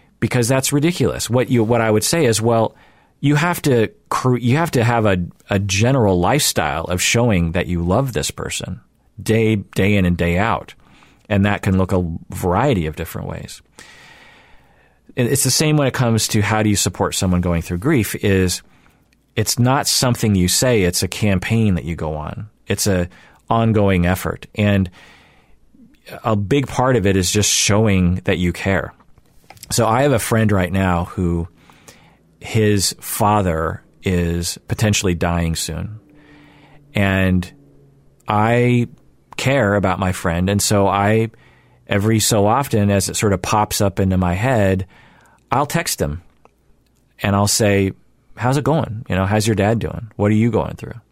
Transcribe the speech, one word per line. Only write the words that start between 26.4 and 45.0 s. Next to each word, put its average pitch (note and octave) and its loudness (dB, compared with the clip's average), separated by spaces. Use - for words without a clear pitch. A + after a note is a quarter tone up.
part B2+ 0
of F#2+ 2
it G2 4
is F#2 0
just G#2 0
showing F#2+ 2
that F2+ 0
you F2 0
care. F#2 -4
So A2+ 0
I A#2 2
have D3 2
a A2+ 2
friend A2 2
right F#2 0
now F#2 0
who E2+ -2
his G#2 0
father F#2 -2
is F2 -2
potentially G2+ 0
dying E2+ -2
soon. F2 -8
And F#2+ 0
I A#2+ 2
care A#2+ 0
about F#2 0
my F#2 0
friend. F2+ -2
And G2+ 0
so G2+ 2
I, G#2 2
every G#2+ 2
so G2+ 2
often, A2 2
as G2 0
it - -8
sort G#2 0
of F2+ 0
pops - -2
up G2+ -2
into F#2+ 2
my F2+ 0
head, G2+ 0